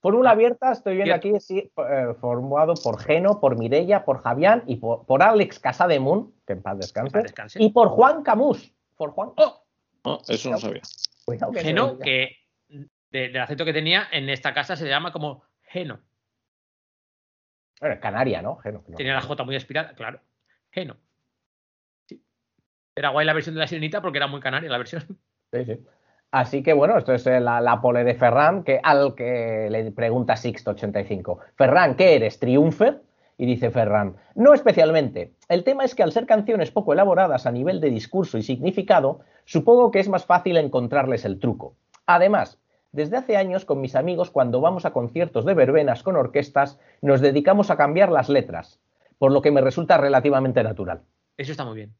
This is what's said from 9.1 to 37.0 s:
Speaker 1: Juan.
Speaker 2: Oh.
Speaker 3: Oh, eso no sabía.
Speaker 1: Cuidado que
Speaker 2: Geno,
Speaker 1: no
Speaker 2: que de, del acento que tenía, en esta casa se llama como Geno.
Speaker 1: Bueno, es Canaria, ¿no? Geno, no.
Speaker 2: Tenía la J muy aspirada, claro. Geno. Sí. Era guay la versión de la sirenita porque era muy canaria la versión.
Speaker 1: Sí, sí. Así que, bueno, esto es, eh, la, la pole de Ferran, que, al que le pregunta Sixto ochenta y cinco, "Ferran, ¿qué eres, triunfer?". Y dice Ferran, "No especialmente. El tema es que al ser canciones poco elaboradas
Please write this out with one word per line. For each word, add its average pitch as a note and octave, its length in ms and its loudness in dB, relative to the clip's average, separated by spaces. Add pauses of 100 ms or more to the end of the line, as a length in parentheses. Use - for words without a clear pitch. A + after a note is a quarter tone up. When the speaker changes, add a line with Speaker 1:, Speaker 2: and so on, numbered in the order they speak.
Speaker 1:
Juan. G#3+ 240 -8
Speaker 2:
Oh. - 260 0 (400)
Speaker 3:
Oh, C#3 260 -6
eso A#2 220 -6
no A2 80 -2
sabía. G2+ 220 -8 (460)
Speaker 1:
Cuidado - 260 -8
que G3 80 -6
Speaker 2:
Geno, E3 320 -2
Speaker 1:
no B2+ 60 -16
Speaker 2:
que C3 380 -4 (760)
de, B2+ 180 -8
del B2+ 100 -12
acento C#3+ 280 -6
que D#3 80 -4
tenía, E3+ 360 0
en C#3 200 -6
esta C3 240 -6
casa D3 220 -6
se D3 120 -10
llama D3+ 240 -4
como D3+ 320 -12 (200)
Geno. D#3+ 360 -12 (1800)
Speaker 1:
Bueno, C#3+ 140 -6
es - 60 -14
Canaria, G#2+ 420 -4
¿no? B2+ 140 -8
Geno, G#2 320 -14
no. E2+ 80 -20
Speaker 2:
Tenía C3+ 180 -6
la C3 60 -2
J C3 240 -10
muy C3+ 120 -8
aspirada, C3+ 380 -10
claro. A2+ 260 -16 (500)
Geno. D3 260 -12 (1120)
Sí. - 160 -20 (720)
Era C#3+ 160 -4
guay D3+ 160 0
la D#3 60 0
versión D#3+ 220 -4
de D#3+ 60 -8
la D3+ 60 -2
sirenita D#3+ 360 -8
porque D3 160 -6
era C#3 80 -2
muy C#3 140 -10
canaria C3+ 300 -6
la B2 80 -4
versión. D#3 240 -10 (500)
Speaker 1:
Sí, B2 120 -6
sí. A#2 140 -10 (520)
Así C3+ 320 -2
que, D#3+ 100 2
bueno, D#3 240 4
esto C3+ 160 0
es, B2 140 -2
eh, B2+ 140 4
la, A#2+ 200 0
la A#2 200 2
pole A#2+ 240 2
de B2 100 2
Ferran, C#3 480 2
que, C3+ 200 0
al C#3+ 340 2
que A#2 540 -4
le A2 200 -4
pregunta A#2 460 -2
Sixto - 340 -8
ochenta G2+ 300 -6
y G2 40 -8
cinco, F#2 360 -8 (160)
"Ferran, C#3 400 4
¿qué F3+ 180 6
eres, A2 240 0
triunfer?". D#3 640 2 (340)
Y B2 100 -4
dice B2 240 0
Ferran, G#2 460 0 (200)
"No C#4 180 8
especialmente. D#3 800 2 (160)
El F3 160 0
tema C4+ 200 0
es C4 100 -2
que A3 100 0
al A#3 80 0
ser A#3 140 -2
canciones G#3+ 440 0
poco G3 220 0
elaboradas F3 540 2